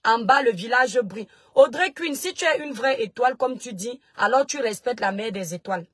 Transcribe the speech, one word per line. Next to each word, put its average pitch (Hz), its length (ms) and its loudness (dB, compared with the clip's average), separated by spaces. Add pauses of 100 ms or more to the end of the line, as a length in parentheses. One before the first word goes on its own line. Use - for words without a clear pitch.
en 226 140 4
bas 254 220 4
le 240 100 2
village 233 500 0
brille. 196 260 -8 (260)
Audrey 277 380 6
Queen, 311 240 -6
si 370 180 -6
tu - 120 -6
es 311 140 2
une 294 120 -8
vraie 247 320 -2
étoile, 247 320 0
comme 254 220 -2
tu 247 160 -14
dis, 214 260 -10 (160)
alors 254 300 2
tu 294 120 -8
respectes 233 440 -4
la 196 100 0
mère 208 220 -6
des 180 200 -8
étoiles. 180 400 -6